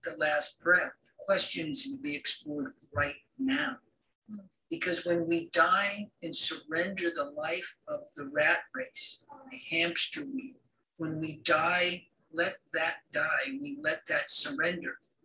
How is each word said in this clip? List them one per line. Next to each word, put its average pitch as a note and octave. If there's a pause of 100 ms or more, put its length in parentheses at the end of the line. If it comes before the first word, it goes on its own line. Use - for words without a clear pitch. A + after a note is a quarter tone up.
the D#3
last D3+
breath. - (260)
The -
question E3
is C3+
to C3
be C#3+
explored - (180)
right C#3+ (240)
now. F#3+ (880)
Because E3+
when E3+
we E3
die G3 (140)
and D#3+
surrender F3
the C#3+
life D#3 (100)
of D3+ (160)
the C#3+
rat D3+ (120)
race, - (280)
the - (120)
hamster E3
wheel, - (400)
when D#3
we D3+
die, F3 (280)
let E3+ (180)
that - (160)
die, D3+
we C#3+
let D#3
that D3+
surrender. E3 (260)